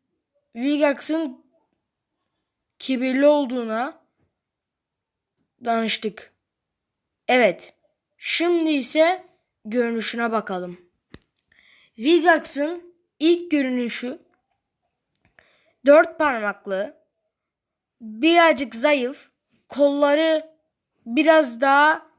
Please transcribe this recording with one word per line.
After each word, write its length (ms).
Vilgax'ın 880
kibirli 480
olduğuna 760
danıştık. 680
Evet, 460
şimdi 520
ise 560
görünüşüne 640
bakalım. 500
Vilgax'ın 960
ilk 320
görünüşü 680
dört 340
parmaklı, 800
birazcık 760
zayıf, 540
kolları 880
biraz 560
daha 580